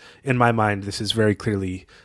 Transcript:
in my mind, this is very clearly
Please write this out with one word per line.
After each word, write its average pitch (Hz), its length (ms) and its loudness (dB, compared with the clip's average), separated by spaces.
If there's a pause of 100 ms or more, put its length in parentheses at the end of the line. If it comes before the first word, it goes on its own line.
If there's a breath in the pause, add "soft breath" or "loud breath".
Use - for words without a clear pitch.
(240 soft breath)
in 131 120 0
my 120 160 4
mind, 104 300 0
this 98 180 -8
is 104 120 -4
very 107 220 2
clearly 95 520 -6 (180 soft breath)